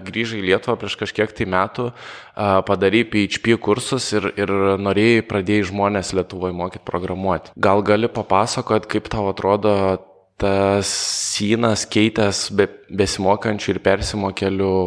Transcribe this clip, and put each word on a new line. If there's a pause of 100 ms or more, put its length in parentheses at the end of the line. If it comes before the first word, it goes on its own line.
grįžai
į
Lietuvą
prieš
kažkiek
tai
metų,
e, (240)
padarai
P
H
P
kursus
ir,
ir (320)
norėjai,
pradėjai
žmonės
Lietuvoj
mokyt
programuoti.
Gal
gali
papasakot,
kaip
tau
atrodo (600)
tas (400)
synas
keitęs
be-, (160)
besimokančių
ir
persimokėlių (120)